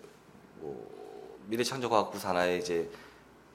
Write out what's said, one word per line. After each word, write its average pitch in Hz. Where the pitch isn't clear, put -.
뭐 -
미래창조과학부 117
산하에 90
이제 87